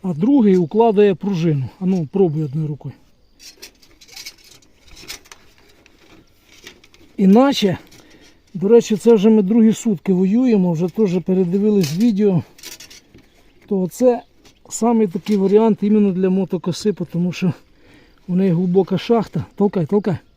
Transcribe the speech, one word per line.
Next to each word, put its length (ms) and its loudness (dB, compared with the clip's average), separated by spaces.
а 120 -6
другий 440 2
укладає 580 2
пружину. 540 -4
А 60 -8
ну, 260 -2
пробуй 320 0
одною 240 -6
рукою. 260 -12
Іначе... 600 2
До 140 -6
речі, 300 2
це 160 4
вже 160 4
ми 120 4
другі 320 2
сутки 400 -4
воюємо, 580 2
вже 160 -2
теж 320 -2
передивились 760 -2
відео, 460 0
то 240 -2
це 300 0
саме 380 0
такий 300 -4
варіант 440 2
іменно 300 2
для 180 -2
мотокоси, 640 -4
тому 380 -6
що 220 -2
у 80 -4
неї 160 2
глибока 460 0
шахта. 480 -2
Толкай, 300 -2
толкай. 320 -2